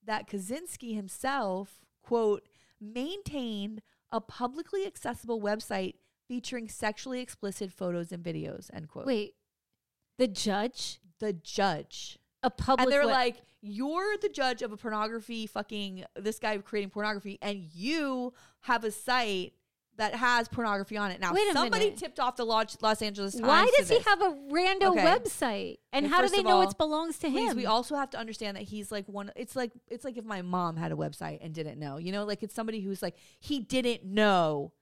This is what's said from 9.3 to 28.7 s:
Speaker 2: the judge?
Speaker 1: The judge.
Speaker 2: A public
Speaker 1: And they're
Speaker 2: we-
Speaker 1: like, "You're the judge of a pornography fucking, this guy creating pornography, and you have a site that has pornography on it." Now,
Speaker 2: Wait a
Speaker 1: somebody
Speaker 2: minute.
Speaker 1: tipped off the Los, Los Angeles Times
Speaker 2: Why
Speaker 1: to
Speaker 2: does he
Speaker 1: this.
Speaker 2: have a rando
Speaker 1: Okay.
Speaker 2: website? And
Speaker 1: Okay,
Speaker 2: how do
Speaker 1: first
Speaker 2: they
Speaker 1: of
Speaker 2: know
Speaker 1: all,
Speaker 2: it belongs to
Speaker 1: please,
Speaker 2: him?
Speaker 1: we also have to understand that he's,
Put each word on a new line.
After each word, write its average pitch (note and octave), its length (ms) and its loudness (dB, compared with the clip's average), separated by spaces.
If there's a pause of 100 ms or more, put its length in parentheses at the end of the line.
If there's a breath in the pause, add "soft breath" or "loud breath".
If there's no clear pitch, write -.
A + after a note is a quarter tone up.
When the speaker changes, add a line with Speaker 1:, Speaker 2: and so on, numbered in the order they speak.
Speaker 2:
the B3+ 100 4
judge? G#3 720 -2 (180)
Speaker 1:
The G#3+ 140 -2
judge. - 840 -2 (240)
Speaker 2:
A B3 80 4
public B3+ 340 4
Speaker 1:
And B3+ 80 4
they're C#4+ 140 6
Speaker 2:
we- A3+ 60 4
Speaker 1:
like, B3 300 2 (180)
"You're D4+ 580 -2
the G#4 100 0
judge C4 340 -2
of A#3 100 -4
a G#3+ 40 -12
pornography A3 720 -4
fucking, G3+ 580 -6 (100)
this G#3+ 240 -4
guy G#3+ 200 -2
creating G3+ 320 -6
pornography, G#3 500 -4
and G3+ 220 -6 (120)
you B3+ 600 -2 (260 soft breath)
have A#3 240 0
a A3 60 0
site G#3+ 640 -2 (420)
that G#3+ 200 -2
has A#3+ 320 4
pornography G#3 500 -2
on G#3 120 0
it." F3 100 -8
Now, F#3 120 0
Speaker 2:
Wait G#4 160 4
a G4 60 2
Speaker 1:
somebody F4+ 320 4
Speaker 2:
minute. G4+ 120 0
Speaker 1:
tipped - 220 -6
off B3 160 0
the B3 80 -2
Los, A3 380 2
Los G#3+ 180 4
Angeles G3+ 340 -4
Times A#3 120 0
Speaker 2:
Why D#4 180 10
Speaker 1:
to B4 140 6
Speaker 2:
does G4 100 4
he A4 80 6
Speaker 1:
this. - 100 4
Speaker 2:
have G4+ 140 6
a F#4+ 120 4
rando F4+ 600 4
Speaker 1:
Okay. G#3 120 4
Speaker 2:
website? C4 720 2 (140)
And C#4 120 2
Speaker 1:
Okay, C#4+ 80 2
Speaker 2:
how F4 60 8
do F#4 60 8
Speaker 1:
first F#4+ 100 4
Speaker 2:
they G4+ 60 6
Speaker 1:
of - 60 2
Speaker 2:
know F#4 140 8
Speaker 1:
all, F#4+ 80 6
Speaker 2:
it G4+ 80 -4
belongs D#4 440 0
to D#4+ 100 0
Speaker 1:
please, G#4 220 2
Speaker 2:
him? A#3 40 0
Speaker 1:
we G#3 80 -2
also A#3+ 320 2
have C4+ 140 -2
to A3+ 80 -8
understand A3 400 -8
that G#3 60 -8
he's, G3+ 280 -8